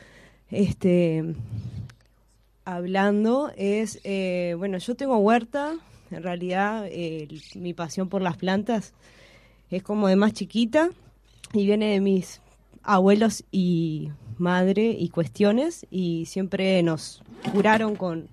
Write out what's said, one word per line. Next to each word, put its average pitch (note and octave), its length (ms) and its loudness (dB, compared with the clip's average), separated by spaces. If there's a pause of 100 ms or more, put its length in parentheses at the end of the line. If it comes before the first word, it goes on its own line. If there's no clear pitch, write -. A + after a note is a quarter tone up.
(520)
este, E3+ 840 0 (1300)
hablando, G3+ 920 2
es, G#3 460 -2
eh, F3+ 540 -4
bueno, F#3 200 -4
yo A#3+ 180 -6
tengo C4 220 0
huerta, A#3+ 580 2 (360)
en E3 120 -12
realidad, F#3 640 -2
eh, D#3+ 400 -8 (280)
mi F3 180 -8
pasión F3 360 -6
por F#3+ 120 -2
las F3+ 160 -2
plantas G3 560 -2 (760)
es F#3 140 -6
como G#3 240 0
de F#3+ 80 6
más G#3+ 180 4
chiquita A#3 560 0 (640)
y G3+ 120 2
viene G#3 280 2
de G3 60 2
mis F#3+ 420 0 (420)
abuelos G3+ 680 4
y E3 580 0 (280)
madre F#3 600 2
y E3+ 120 -2
cuestiones, G#3 840 0
y E3+ 340 -2
siempre F#3+ 580 0
nos D#3+ 400 -2 (280)
curaron G#3+ 440 2
con, E3 380 -6